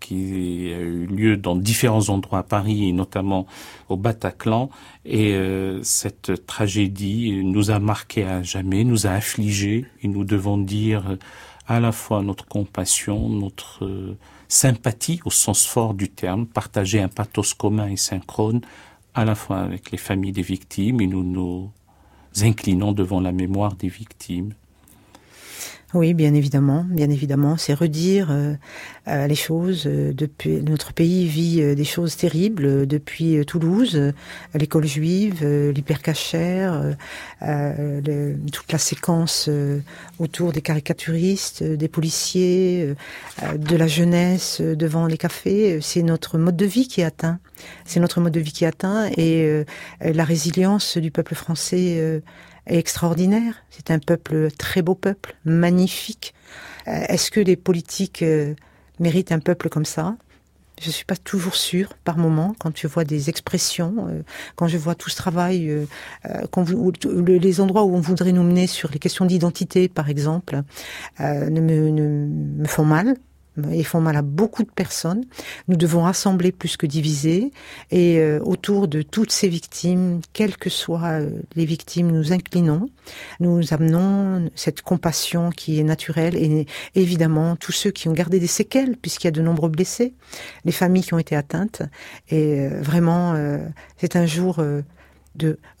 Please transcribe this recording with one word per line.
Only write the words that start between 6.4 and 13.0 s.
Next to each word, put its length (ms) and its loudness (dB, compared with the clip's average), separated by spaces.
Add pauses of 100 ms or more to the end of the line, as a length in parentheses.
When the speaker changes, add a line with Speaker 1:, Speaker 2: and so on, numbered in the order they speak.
Speaker 1:
tragédie 1000 -2
nous 260 2
a 80 4
marqués 460 -2
à 180 -4
jamais, 400 -2
nous 240 2
a 40 2
affligés. 760 -2 (180)
Et 60 -2
nous 160 -2
devons 340 0
dire, 500 -2
euh, 80 -4 (520)
à 100 2
la 140 2
fois 300 -2
notre 240 -6
compassion, 840 -2